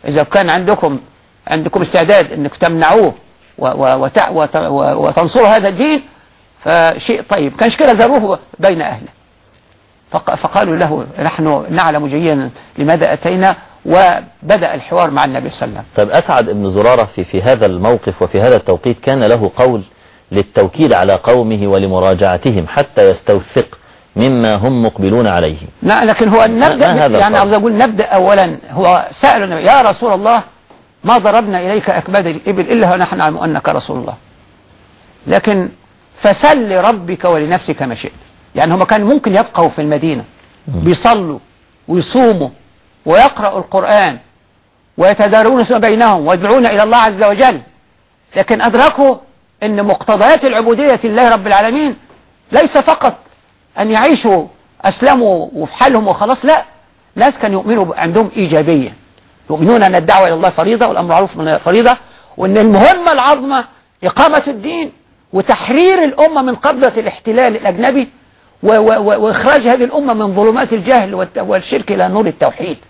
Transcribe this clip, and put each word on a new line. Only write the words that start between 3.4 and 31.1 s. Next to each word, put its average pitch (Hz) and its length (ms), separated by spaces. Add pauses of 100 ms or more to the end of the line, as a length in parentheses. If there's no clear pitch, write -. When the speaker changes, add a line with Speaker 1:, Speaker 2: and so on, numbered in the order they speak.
Speaker 1:
و-، 131 100
و-، 131 280 (100)
وت-، - 260
وت-، 156 240
و-، 143 520
وتنصروا 170 400
هذا 208 220
الدين 277 320 (640)
فشيء 165 680
طيب، 151 260
كانش 226 200
كده 285 160
ذروه 220 480 (200)
بين 175 220
أهله". 120 260 (1040)
فق-، - 240
فقالوا 180 400
له: 151 300 (180)
"نحن 151 460
نعلم 156 380
جيدا 143 420 (280)
لماذا 156 360
أتينا"، 185 420 (300)
وبدأ 175 880
الحوار 165 380
مع 139 140
النبي 131 240
صلى - 180
الله 104 120
عليه - 140
وسلم. 104 120
Speaker 2:
طيب، 135 180
أسعد 123 260
بن 101 220
زرارة 110 440
في، - 80
في - 180
هذا 113 240
الموقف 98 560
وفي 92 200
هذا 123 140
التوقيت 104 440
كان 135 240
له 107 320
قول 123 260 (500)
للتوكيد 101 640
على 95 200
قومه 110 540
ولمراجعتهم 95 1000
حتى 107 420
يستوثق - 680 (380)
مما 117 400
هم 117 300
مقبلون 110 420
عليه. 85 300 (260)
Speaker 1:
لا، 226 220
لكن 220 240
هو 214 80
Speaker 2:
ما، 220 100
Speaker 1:
نبدأ 247 460
Speaker 2:
ما 151 120
هذا - 20
Speaker 1:
ب-، - 40
يعني - 60
Speaker 2:
القول؟ 202 180
Speaker 1:
عاوز 202 180
أقول 214 240
نبدأ 220 280
أولا، 190 520 (140)
هو 175 400
سأل - 320
النبي: 170 200
"يا 254 180
رسول 220 320
الله، 214 300 (600)
ما 226 140